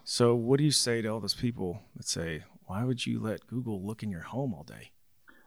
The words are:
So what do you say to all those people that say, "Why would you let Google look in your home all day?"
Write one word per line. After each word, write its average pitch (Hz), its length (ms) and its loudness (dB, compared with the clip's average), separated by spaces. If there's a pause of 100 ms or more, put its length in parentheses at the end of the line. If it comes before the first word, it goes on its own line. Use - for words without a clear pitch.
So 120 320 6
what 120 220 4
do 151 80 6
you 147 60 6
say 117 300 2
to 110 60 -2
all 110 140 -2
those 98 120 -2
people 104 500 -2 (120)
that - 100 -14
say, 82 380 -4 (220)
"Why 98 180 -4
would 127 240 -2
you 113 140 0
let 110 260 -4
Google 110 340 -4
look 107 220 -8
in 107 80 -4
your 82 120 -6
home 131 300 -4
all 73 100 -14
day?" - 280 -18 (560)